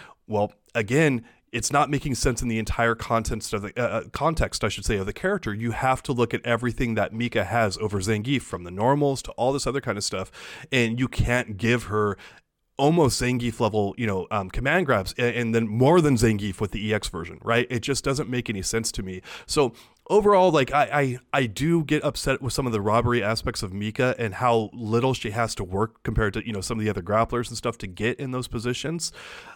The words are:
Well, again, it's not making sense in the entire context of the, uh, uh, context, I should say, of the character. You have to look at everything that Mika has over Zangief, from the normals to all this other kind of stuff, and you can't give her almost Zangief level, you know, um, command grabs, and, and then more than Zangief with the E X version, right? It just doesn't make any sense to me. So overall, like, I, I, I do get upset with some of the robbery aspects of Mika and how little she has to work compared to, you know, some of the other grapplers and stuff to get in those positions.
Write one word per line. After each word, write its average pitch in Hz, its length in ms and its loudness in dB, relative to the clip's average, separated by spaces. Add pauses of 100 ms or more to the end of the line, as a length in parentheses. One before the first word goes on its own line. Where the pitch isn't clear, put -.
(300)
Well, 104 240 0 (200)
again, 123 520 2 (260)
it's - 220 -4
not 143 180 2
making 143 240 -2
sense 123 260 0
in 127 80 -2
the 113 100 0
entire 117 360 0
context 113 580 -4
of 104 100 -2
the, 101 140 -8
uh, 123 60 -2
uh, 107 200 -2 (100)
context, 147 500 -2
I 110 60 2
should 98 160 -8
say, 117 120 0
of 95 80 -2
the 104 80 -6
character. 185 400 -4
You 113 200 -4
have 131 320 0
to - 80 -4
look 120 200 0
at 120 140 -2
everything 120 480 0
that 101 180 0
Mika 113 320 -2
has 107 340 2
over 104 200 -2
Zangief, 107 420 0
from 90 220 -10
the 87 80 -12
normals 135 520 2
to - 100 -12
all 123 200 0
this 139 140 -2
other 135 140 -2
kind 104 180 -4
of 101 60 -4
stuff, 95 260 -6 (400)
and 117 280 2
you 127 100 2
can't 120 500 0
give 117 260 2
her 104 320 0 (600)
almost 147 420 4
Zangief 123 380 -2
level, 104 400 2
you 120 80 -2
know, 95 240 -2
um, 98 180 -2
command 147 380 0
grabs, 107 320 0
and, 120 160 2
and 117 200 0
then 117 120 2
more 131 340 6
than 147 140 6
Zangief 107 460 2
with 104 100 -2
the 107 180 -4
E 107 60 2
X 104 140 -2
version, 87 340 -10
right? 117 260 2
It 123 120 -2
just 135 240 -4
doesn't 135 260 -2
make 120 180 -4
any 101 140 -4
sense 110 300 -2
to - 100 -6
me. 92 200 -10 (240)
So 135 260 2 (360)
overall, 196 440 6
like, 131 200 4
I, 135 460 2 (140)
I, 143 80 2
I 131 60 2
do 156 380 2
get 151 200 0
upset 139 360 0
with 123 120 -4
some 135 140 -2
of 120 60 -2
the 107 80 2
robbery 117 420 2
aspects 110 400 -2
of 95 120 -6
Mika 110 440 0
and 110 160 -2
how 117 380 2
little 117 400 2
she 117 200 -4
has 113 240 -2
to 104 80 -4
work 98 400 -4
compared 107 300 0
to, 110 120 -4
you 117 60 -6
know, 98 100 -4
some 113 160 -4
of 107 60 -2
the 107 60 0
other 95 120 -2
grapplers 113 460 0
and 117 100 -10
stuff 117 200 -4
to - 100 -10
get 196 300 -2
in 135 120 -8
those 127 180 -6
positions. 123 640 -6 (440)